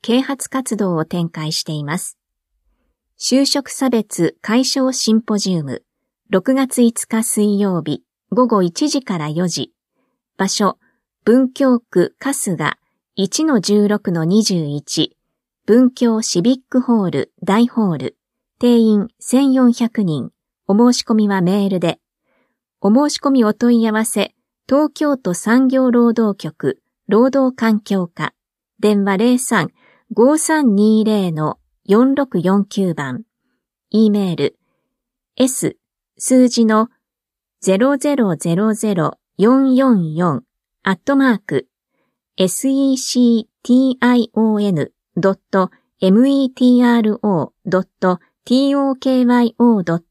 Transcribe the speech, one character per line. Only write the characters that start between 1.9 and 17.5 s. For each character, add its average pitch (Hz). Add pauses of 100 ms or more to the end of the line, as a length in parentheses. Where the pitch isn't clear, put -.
す。 - (1000)
就 269
職 277
差 262
別 214
解 240
消 262
シ 220
ン 226
ポ 214
ジ 190
ウ 156
ム、 131 (460)
六 202
月 262
五 233
日 226
水 208
曜 185
日、 147 (280)
午 240
後 208
一 180
時 277
か 190
ら 151
四 170
時。 147 (640)
場 190
所、 - (480)
文 254
京 254
区 -
春 240
日 151 (380)
一 202
の 285
十 208
六 208
の 165
二 202
十 175
一、 147 (480)
文 247
京 226
シ 180
ビ 247
ッ 262 (100)
ク 254
ホ 233
ー 175
ル 143 (100)
大 208